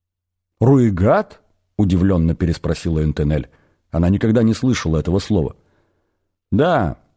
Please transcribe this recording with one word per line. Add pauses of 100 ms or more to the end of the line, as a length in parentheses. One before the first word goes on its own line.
(600)
«Руигат?» (360)
удивленно
переспросила
Интенель. (420)
Она
никогда
не
слышала
этого
слова. (920)
«Да, (180)